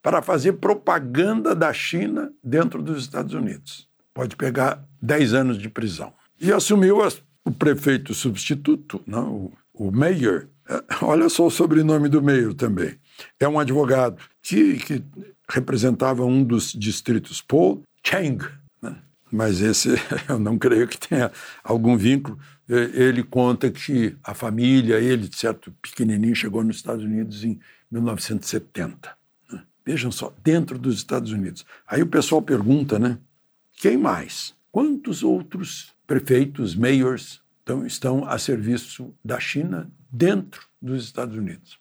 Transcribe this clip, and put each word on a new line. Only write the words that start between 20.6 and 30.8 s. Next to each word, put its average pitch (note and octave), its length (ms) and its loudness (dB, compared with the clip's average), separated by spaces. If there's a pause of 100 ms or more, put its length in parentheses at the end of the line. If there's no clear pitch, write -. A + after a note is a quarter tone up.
que - 100 -12
tenha B2 340 -2 (320)
algum A#2 340 2
vínculo. C3+ 400 2 (300)
E-, A#2+ 260 0
ele B2 300 4
conta B2 480 0
que A#2+ 520 -2
a G2+ 100 -10
família, A#2 680 2
ele, A#2+ 280 0
de - 80 -14
certo, G#2+ 460 -6
pequenininho, A2 540 0
chegou A2 280 -4
nos A2 140 -2
Estados A2+ 260 -8
Unidos G#2+ 400 -6
em A2+ 160 -4 (320)
mil A#2 100 -4
novecentos G#2+ 460 -4
e - 40 -8
setenta, - 640 -8 (360)
né? - 120 -14 (200)
Vejam B2+ 280 -4
só, - 220 -10 (100)
dentro D#3 340 0
dos B2 200 -2